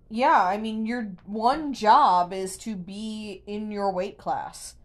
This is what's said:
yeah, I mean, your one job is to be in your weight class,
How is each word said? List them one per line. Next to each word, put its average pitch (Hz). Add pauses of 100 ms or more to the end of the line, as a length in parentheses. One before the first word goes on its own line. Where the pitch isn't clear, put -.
yeah, 247
I 185
mean, 220
your 226 (120)
one 254
job 208
is 190
to 226
be 208
in 208
your 202
weight 185
class, -